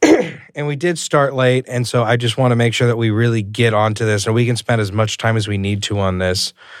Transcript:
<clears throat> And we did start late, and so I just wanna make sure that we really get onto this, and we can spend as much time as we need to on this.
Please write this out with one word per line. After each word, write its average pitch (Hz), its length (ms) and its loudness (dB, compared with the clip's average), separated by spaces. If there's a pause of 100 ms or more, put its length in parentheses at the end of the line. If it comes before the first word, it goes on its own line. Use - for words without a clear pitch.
<clears throat> 302 280 4 (260)
And 147 120 -4
we 147 80 -4
did 170 240 -2
start 139 340 0
late, 127 320 2
and 123 180 -2
so 120 200 0
I 113 120 2
just 120 220 -2
wanna 127 160 2
make 117 200 2
sure 127 120 0
that 120 100 2
we 113 140 0
really 113 320 0
get 107 320 0
onto 107 320 2
this, 104 200 0
and 113 100 0
we 120 100 2
can 120 80 0
spend 113 260 -2
as 98 120 -4
much 107 260 -2
time 113 180 0
as 107 120 -4
we 104 100 -2
need 98 260 -2
to 101 140 -4
on 95 200 -2
this. 92 340 -2 (280)